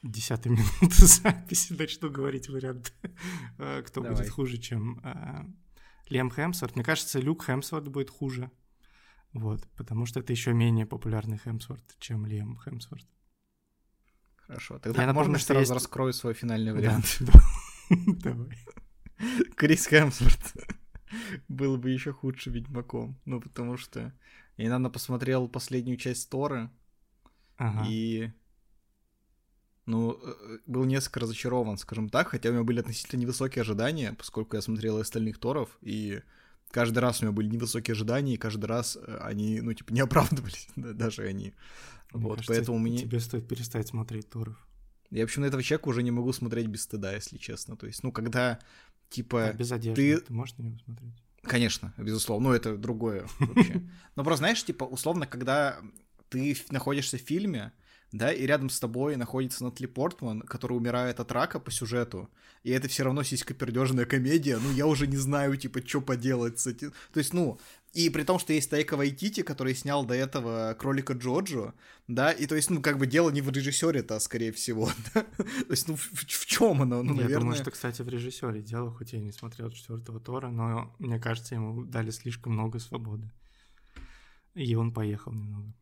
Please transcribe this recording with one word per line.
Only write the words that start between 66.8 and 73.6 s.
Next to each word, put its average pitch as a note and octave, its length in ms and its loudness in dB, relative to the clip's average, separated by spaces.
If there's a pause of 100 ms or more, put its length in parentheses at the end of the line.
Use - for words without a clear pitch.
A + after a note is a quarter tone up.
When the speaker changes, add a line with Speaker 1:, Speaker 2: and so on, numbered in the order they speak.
Speaker 2:
То D#3+ 80 0
есть, C#3+ 140 -2
ну, D#3+ 240 0 (360)
и E3 160 4
при D3+ 140 -2
том, F3+ 140 2
что - 140 -2
есть D3 180 0
Тайка D3+ 260 0
Вайтити, C#3+ 460 -2
который C3 320 -4
снял C#3+ 320 -2
до A#2+ 80 -2
этого A#2 640 -2
«Кролика C#3 360 -2
Джоджо», B2+ 580 -4 (340)
да, B2+ 260 0
и D3+ 140 -4
то D3+ 80 -2
есть, D3+ 160 0
ну, D#3+ 120 0
как C#3+ 160 2
бы C3+ 80 2
дело D#3 240 4
не C#3+ 120 0
в C3+ 80 -2
режиссере-то, C#3 720 -2